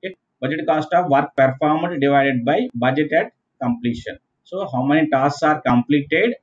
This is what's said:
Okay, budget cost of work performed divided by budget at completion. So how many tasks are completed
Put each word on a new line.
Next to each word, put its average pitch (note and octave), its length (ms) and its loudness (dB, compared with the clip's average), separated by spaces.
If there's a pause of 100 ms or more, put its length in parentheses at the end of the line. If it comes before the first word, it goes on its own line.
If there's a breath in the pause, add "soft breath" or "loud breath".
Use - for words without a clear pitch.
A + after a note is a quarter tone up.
Okay, F#3 100 -10 (260)
budget C#3+ 260 -4
cost D#3 260 -2
of F3 160 2
work - 280 0
performed D#3 640 0
divided C#3 420 2
by C#3+ 300 0
budget C3+ 400 -2
at E3 180 0 (320)
completion. A#2+ 540 -4 (260)
So F#3 260 -8
how B2+ 140 -4
many D3+ 260 2
tasks C#3 320 0
are D3+ 200 2
completed D3 800 2